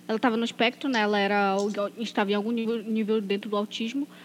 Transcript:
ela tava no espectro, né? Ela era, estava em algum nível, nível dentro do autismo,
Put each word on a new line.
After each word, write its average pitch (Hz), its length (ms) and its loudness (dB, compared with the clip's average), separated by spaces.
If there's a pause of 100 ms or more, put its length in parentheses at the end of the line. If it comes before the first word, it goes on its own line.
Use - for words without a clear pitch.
ela 220 100 0
tava 226 180 2
no 233 80 0
espectro, 247 440 0
né? 240 120 2
Ela 208 180 2
era, 196 380 2 (420)
estava 208 340 0
em - 20 4
algum 208 180 0
nível, 226 300 -2
nível 220 380 0
dentro 202 300 -4
do 208 60 0
autismo, 226 520 -4 (160)